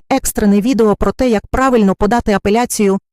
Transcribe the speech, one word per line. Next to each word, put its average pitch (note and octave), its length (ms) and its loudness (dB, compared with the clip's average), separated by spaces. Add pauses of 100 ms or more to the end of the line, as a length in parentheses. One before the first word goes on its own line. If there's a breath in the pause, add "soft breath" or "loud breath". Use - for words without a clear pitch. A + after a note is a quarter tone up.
екстрене G#3 520 0
відео G#3+ 340 2
про G3+ 160 -2
те, B3+ 180 -2
як G#3 180 -2
правильно A#3 480 2
подати G#3+ 360 0
апеляцію G3+ 680 0 (120)